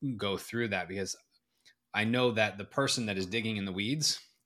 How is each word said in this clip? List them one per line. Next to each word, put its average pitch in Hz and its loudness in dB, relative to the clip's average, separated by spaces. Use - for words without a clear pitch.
go 98 -2
through 117 -2
that, 90 -2
because 95 -4
I 107 2
know 123 4
that 107 2
the 101 -8
person 131 0
that 98 0
is 95 0
digging 110 -2
in 98 -2
the 98 -4
weeds 123 0